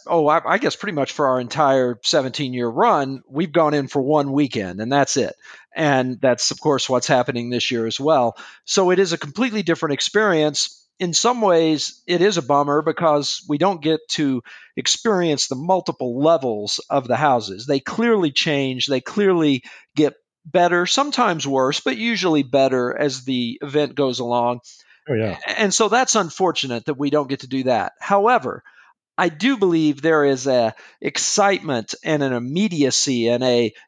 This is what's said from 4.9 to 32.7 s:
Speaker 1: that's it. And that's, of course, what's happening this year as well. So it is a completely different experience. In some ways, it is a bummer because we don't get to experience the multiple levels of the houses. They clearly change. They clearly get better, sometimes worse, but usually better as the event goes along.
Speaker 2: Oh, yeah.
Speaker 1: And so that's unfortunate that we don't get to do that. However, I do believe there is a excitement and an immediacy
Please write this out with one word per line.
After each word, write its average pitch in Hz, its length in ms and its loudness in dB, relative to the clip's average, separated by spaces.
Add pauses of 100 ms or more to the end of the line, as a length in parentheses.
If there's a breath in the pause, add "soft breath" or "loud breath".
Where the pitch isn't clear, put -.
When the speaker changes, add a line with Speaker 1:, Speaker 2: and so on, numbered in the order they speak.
Speaker 1:
that's 139 240 2
it. 117 180 -2 (400 loud breath)
And 131 460 0
that's, 123 320 0
of - 80 -12
course, 139 280 0
what's 123 200 0
happening 123 420 0
this 120 220 -2
year 117 120 -2
as 113 140 -6
well. 135 380 2 (280 loud breath)
So 185 280 2
it 185 80 2
is 185 120 0
a 165 60 -4
completely 208 460 -4
different 160 300 -2
experience. 156 960 0 (120)
In 180 120 -2
some 233 280 0
ways, 165 680 2
it 170 140 0
is 196 160 4
a 170 60 -2
bummer 143 380 2
because 151 680 0
we 147 100 -2
don't 175 240 0
get 156 160 0 (120)
to 135 320 0 (340 loud breath)
experience 170 720 0
the 135 80 -6
multiple 143 680 -2
levels 131 560 0 (100)
of 131 200 -2
the 120 80 0
houses. 117 500 0
They 139 140 0
clearly 214 500 0
change. 135 560 -2
They 131 140 0
clearly 165 640 2 (320 loud breath)
get 143 180 2 (320)
better, 175 400 2
sometimes 240 580 0
worse, 135 360 0
but 262 160 -2
usually 185 480 0
better 131 520 0
as 131 280 -4
the 123 380 -4
event 143 340 -2
goes 131 240 -2
along. 120 400 0 (480 loud breath)
Speaker 2:
Oh, 143 60 -2
yeah. 107 300 -2
Speaker 1:
And 202 300 -2
so 214 140 2
that's 247 260 2
unfortunate 160 720 -2
that 143 140 -4
we 143 120 -2
don't 147 180 0
get 135 120 -4
to 135 80 -16
do 131 160 -2
that. 113 340 0
However, 202 640 0 (540 soft breath)
I 180 120 2
do 185 300 0
believe 160 440 2
there 156 220 4
is 135 240 2
a 120 260 2 (260 loud breath)
excitement 160 1000 -2
and 156 180 0
an 135 120 0
immediacy 135 960 0